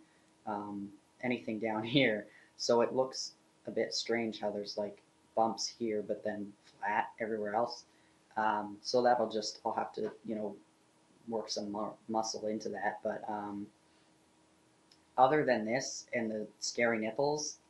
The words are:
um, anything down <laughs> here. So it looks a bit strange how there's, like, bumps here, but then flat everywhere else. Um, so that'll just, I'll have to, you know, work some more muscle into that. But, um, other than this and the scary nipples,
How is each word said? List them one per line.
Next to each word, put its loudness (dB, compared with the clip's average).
um, -6
anything -2
down -2
<laughs> 2
here. 4
So 4
it 4
looks -2
a -8
bit -2
strange -2
how -2
there's, -6
like, -6
bumps 2
here, -2
but -4
then -4
flat 0
everywhere -2
else. -2
Um, 0
so 2
that'll 4
just, -4
I'll 0
have -2
to, -4
you -4
know, -4
work -4
some -4
more -4
muscle -2
into -2
that. -4
But, -4
um, -6
other 8
than 4
this -4
and 0
the -4
scary 2
nipples, -2